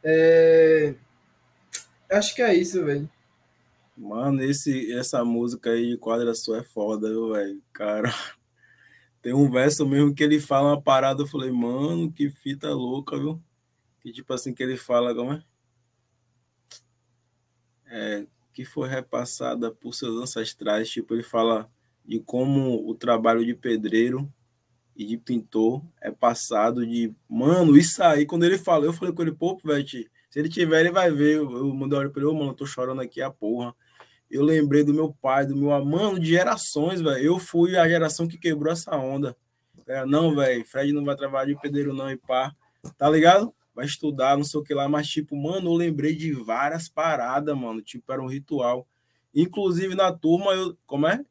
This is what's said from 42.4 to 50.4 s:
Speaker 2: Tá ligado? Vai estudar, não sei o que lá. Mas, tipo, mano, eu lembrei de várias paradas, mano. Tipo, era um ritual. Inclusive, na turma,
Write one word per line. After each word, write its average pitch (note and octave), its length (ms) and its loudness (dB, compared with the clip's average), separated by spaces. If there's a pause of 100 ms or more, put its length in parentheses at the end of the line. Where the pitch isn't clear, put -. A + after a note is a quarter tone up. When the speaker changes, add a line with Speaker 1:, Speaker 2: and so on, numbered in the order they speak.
Speaker 2:
Tá C#3+ 120 2
ligado? E3+ 440 6 (220)
Vai B2 100 -6
estudar, C#3+ 520 0
não C#3+ 60 -2
sei D3+ 160 2
o D3+ 40 -8
que D3 100 -6
lá. C#3 140 -2
Mas, D3+ 200 -2
tipo, D3 280 -6
mano, E3+ 360 -4
eu E3+ 40 2
lembrei D#3+ 400 -2
de D#3 180 -4
várias C3+ 560 -4
paradas, D3 680 -2
mano. A2+ 240 -8
Tipo, - 320 -16
era C3 80 -6
um C3 60 -8
ritual. B2+ 600 -4 (460)
Inclusive, F3+ 600 0
na F#3+ 160 2
turma, F3 420 0